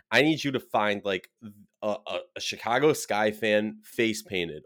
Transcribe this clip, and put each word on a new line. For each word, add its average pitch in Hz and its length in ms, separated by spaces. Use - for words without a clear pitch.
I 120 140
need 156 200
you 139 100
to 123 60
find, 104 460
like, 95 240
a, 104 120
a, 90 120
a 95 40
Chicago 127 520
Sky 107 380
fan 107 520
face 113 400
painted, 85 420